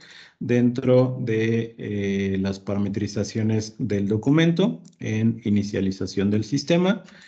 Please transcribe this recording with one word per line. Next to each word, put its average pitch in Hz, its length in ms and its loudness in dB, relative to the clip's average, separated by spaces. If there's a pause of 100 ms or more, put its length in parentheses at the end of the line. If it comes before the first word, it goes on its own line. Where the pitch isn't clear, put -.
(400)
dentro 127 840 2
de, 113 580 0
eh, 98 600 -2
las 95 200 -2
parametrizaciones 104 1200 -2
del 101 300 -2
documento 165 720 2 (160)
en 113 460 -2
inicialización 98 840 -2
del 107 140 2
sistema 170 600 0 (240)